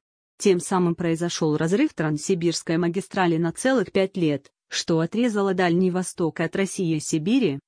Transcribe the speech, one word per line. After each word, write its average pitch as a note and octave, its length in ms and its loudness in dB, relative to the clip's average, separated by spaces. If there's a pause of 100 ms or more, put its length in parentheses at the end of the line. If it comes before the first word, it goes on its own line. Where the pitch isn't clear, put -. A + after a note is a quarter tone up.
(400)
Тем F3+ 220 4
самым F3 340 0
произошел E3 600 -2
разрыв G3 360 0
Транссибирской E3 840 -2
магистрали F3 580 0
на E3+ 160 0
целых B3+ 400 0
пять F#3+ 240 0
лет, D3+ 320 0 (220)
что - 300 -2
отрезало G3+ 540 0
Дальний F3+ 380 2
Восток F3 500 -2
от D#3+ 160 -4
России F3+ 400 -2
и - 20 -2
Сибири, D#3+ 680 0